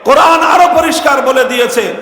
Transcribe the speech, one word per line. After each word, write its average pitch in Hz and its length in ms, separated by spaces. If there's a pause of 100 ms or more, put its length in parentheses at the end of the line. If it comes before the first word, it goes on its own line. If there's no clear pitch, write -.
কোরআন 320 380
আরো 349 380
পরিষ্কার 311 420
বলে 262 220
দিয়েছে 240 580